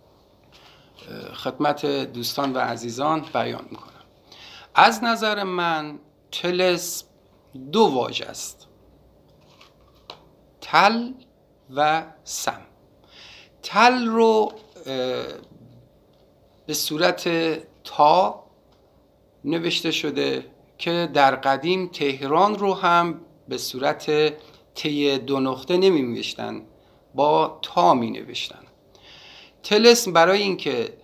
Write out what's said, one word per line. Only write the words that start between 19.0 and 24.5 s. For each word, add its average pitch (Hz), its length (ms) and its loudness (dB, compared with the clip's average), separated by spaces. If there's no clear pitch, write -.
نوشته 165 460 -2
شده 139 560 -2
که 170 360 -2
در 135 220 6
قدیم 160 520 -2
تهران 147 680 0
رو 196 160 0
هم 170 460 0
به 127 100 -6
صورت 135 520 -4